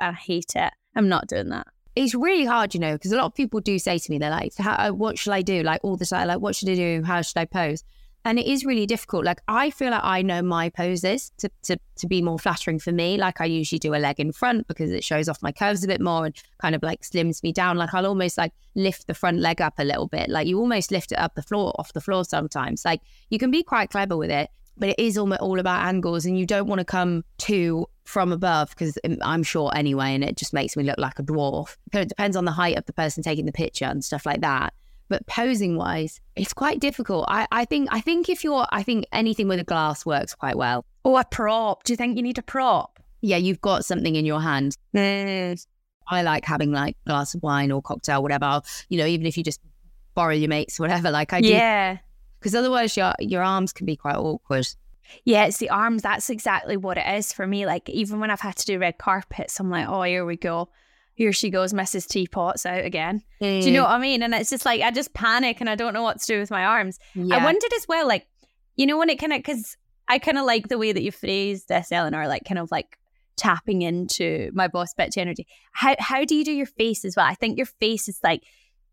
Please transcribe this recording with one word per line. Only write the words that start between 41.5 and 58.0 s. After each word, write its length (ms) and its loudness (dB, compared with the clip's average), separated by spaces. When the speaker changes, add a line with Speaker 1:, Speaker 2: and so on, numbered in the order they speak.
Speaker 1:
Do 80 0
you 40 0
think 200 0
you 60 0
need 140 -2
a 40 -4
prop? 580 0
Speaker 2:
Yeah, 160 4
you've 240 2
got 240 2
something 320 0
in 80 2
your 160 0
hand. 340 0
Speaker 1:
Mm. 720 0
Speaker 2:
I 140 2
like 200 2
having, 300 0
like, 320 -2
a 40 -2
glass 260 0
of 60 -6
wine 300 2
or 100 0
cocktail, 400 -2
whatever. 400 0
You 80 0
know, 80 4
even 200 2
if 120 -2
you 80 -2
just 160 -4
borrow 200 2
your 160 2
mates, 280 -2
whatever. 320 2
Like, 220 0
I 100 2
do. 100 8
Speaker 1:
Yeah. 460 4
Speaker 2:
'Cause 120 0
otherwise 440 2
your, 220 2
your 240 0
arms 300 2
can 120 -10
be 100 -2
quite 220 -4
awkward. 500 -2
Speaker 1:
Yeah, 220 6
it's 120 0
the 120 -4
arms. 320 2
That's 280 -2
exactly 460 -2
what 220 -4
it 180 -2
is 160 -4
for 160 -6
me. 180 -2
Like, 240 -2
even 300 -4